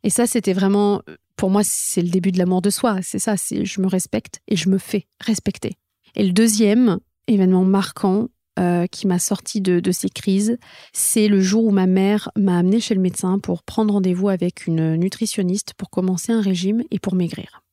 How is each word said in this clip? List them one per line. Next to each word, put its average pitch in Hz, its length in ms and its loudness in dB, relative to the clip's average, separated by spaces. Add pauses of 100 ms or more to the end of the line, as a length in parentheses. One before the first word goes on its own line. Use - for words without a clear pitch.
Et 220 60 2
ça, 240 160 2
c'était 202 260 0
vraiment, 202 480 2 (360)
pour 190 120 0
moi, 202 160 4
c'est - 380 -2
le 175 60 0
début 185 240 0
de 180 60 0
l'amour 180 220 2
de 202 100 0
soi. 208 320 0
C'est - 180 -8
ça, 208 160 -2
c'est - 280 -4
je 196 160 -6
me 185 60 0
respecte 190 640 -4
et 214 80 0
je 160 120 0
me 190 100 2
fais - 280 -6 (140)
respecter. - 560 -4 (400)
Et 208 80 2
le 185 80 2
deuxième 214 680 4 (300)
événement 185 360 4
marquant, 196 640 0 (320)
euh, 175 280 0
qui - 200 -8
m'a 180 120 2
sortie - 440 -4
de, 180 180 2
de 180 120 -2
ces 190 180 -4
crises, 208 480 0 (340)
c'est - 360 0
le 202 120 4
jour 202 240 2
où 220 60 2
ma 190 160 4
mère 190 500 2
m'a 185 220 2
amenée 190 220 2
chez 220 140 -2
le 190 60 0
médecin 185 380 0
pour 175 240 -6
prendre 214 320 -2
rendez-vous 185 340 0
avec 180 380 -4
une 160 300 0
nutritionniste 190 840 -4
pour 196 100 -12
commencer 185 440 -2
un 226 100 2
régime 196 480 0
et 202 80 -4
pour 190 160 -4
maigrir. - 480 -6 (100)